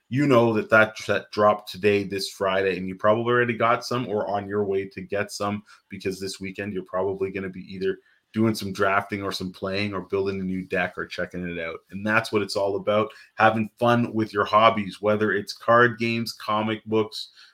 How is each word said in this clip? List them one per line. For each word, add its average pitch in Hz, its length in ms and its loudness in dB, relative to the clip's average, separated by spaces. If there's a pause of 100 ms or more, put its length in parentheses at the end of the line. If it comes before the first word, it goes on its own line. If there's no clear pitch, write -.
you 139 180 0
know 117 260 6
that 104 160 -2
that 110 300 4
set - 320 -2
dropped 104 400 2
today, 101 320 2
this 95 260 -6
Friday, 95 480 0
and 92 100 -6
you 95 60 -6
probably 113 380 2
already 120 260 2
got 117 280 0
some 123 220 -4
or 101 200 -2
on 101 200 -4
your 104 160 -2
way 98 220 -2
to 95 160 -14
get 101 300 -4
some, 101 320 -4 (260)
because 95 300 -8
this 95 200 -10
weekend 98 340 -8
you're 92 100 -6
probably 95 480 -4
gonna 95 180 -8
be 92 240 -14
either 92 240 -4 (340)
doing 110 220 2
some 104 180 -6
drafting 98 520 0
or 95 80 -4
some 92 200 -8
playing 101 440 -4
or 92 60 -4
building 98 380 -2
a 95 40 -6
new 92 180 -4
deck 90 340 -4
or 82 120 -8
checking 90 420 -8
it 85 100 -8
out. 82 200 -8 (100)
And 98 160 -10
that's 110 260 0
what 104 120 0
it's 98 120 -6
all 101 200 0
about, 104 340 0 (240)
having 110 460 2
fun 120 340 2
with 110 180 -2
your 101 140 2
hobbies, 107 560 4
whether 104 300 2
it's 98 220 -4
card 120 440 4
games, 117 360 -4
comic 110 520 -2
books, 110 440 -2 (240)